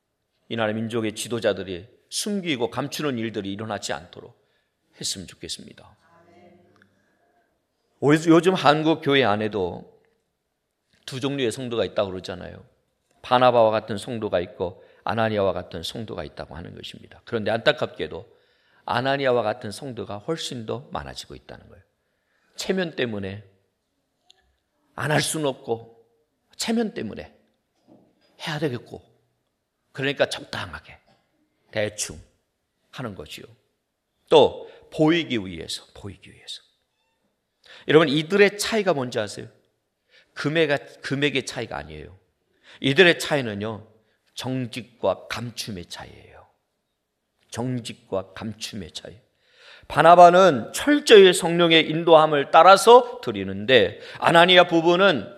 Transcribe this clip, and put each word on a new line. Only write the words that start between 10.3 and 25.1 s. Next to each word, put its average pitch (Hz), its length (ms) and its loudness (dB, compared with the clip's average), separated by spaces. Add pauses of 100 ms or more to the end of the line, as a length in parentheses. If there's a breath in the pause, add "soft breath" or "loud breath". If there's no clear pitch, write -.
두 - 140 -12
종류의 135 320 -4
성도가 117 340 -4
있다고 95 260 -4
그러잖아요. 90 520 -14 (580)
바나바와 120 500 4
같은 107 260 -4
성도가 107 420 -6
있고 90 440 -8 (200 soft breath)
아나니아와 104 500 -2
같은 87 300 -12
성도가 101 400 -12
있다고 73 320 -16
하는 90 200 -16
것입니다. - 500 -20
그런데 107 260 -6
안타깝게도 107 880 -4 (500)
아나니아와 127 540 -2
같은 107 280 -8
성도가 104 460 -14
훨씬 131 480 -10
더 113 260 -10
많아지고 69 440 -14
있다는 - 340 -20
거예요. - 140 -20 (720)
체면 185 400 -6
때문에, 104 480 -8 (1500)
안 139 160 -6